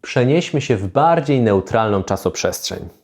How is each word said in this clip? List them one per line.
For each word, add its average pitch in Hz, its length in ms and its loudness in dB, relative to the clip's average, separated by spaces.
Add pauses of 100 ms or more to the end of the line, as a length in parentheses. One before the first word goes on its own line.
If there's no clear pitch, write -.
przenieśmy 143 600 0
się 120 160 0
w 95 100 -4
bardziej 143 540 2
neutralną 104 640 2
czasoprzestrzeń. - 880 -4 (140)